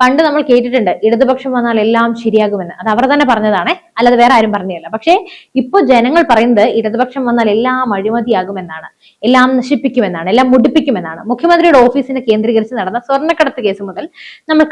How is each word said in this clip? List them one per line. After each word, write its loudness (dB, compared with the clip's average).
പണ്ട് 2
നമ്മൾ 0
കേട്ടിട്ടുണ്ട്, 0
ഇടതുപക്ഷം 0
വന്നാൽ -2
എല്ലാം 2
ശരിയാകുമെന്ന്. -2
അത് -6
അവർ 0
തന്നെ 2
പറഞ്ഞതാണേ, 0
അല്ലാതെ 4
വേറെ 6
ആരും 2
പറഞ്ഞതല്ല. -8
പക്ഷേ 0
ഇപ്പൊ 0
ജനങ്ങൾ 2
പറയുന്നത്, 2
ഇടതുപക്ഷം -4
വന്നാൽ 0
എല്ലാം -2
അഴിമതിയാകുമെന്നാണ്, -4
എല്ലാം 2
നശിപ്പിക്കുമെന്നാണ്, -2
എല്ലാം 2
മുടിപ്പിക്കുമെന്നാണ്. 0
മുഖ്യമന്ത്രിയുടെ 2
ഓഫീസിനെ 0
കേന്ദ്രീകരിച്ച് 0
നടന്ന -6
സ്വർണ്ണക്കടത്ത് -2
കേസ് -4
മുതൽ -12
നമ്മൾ 2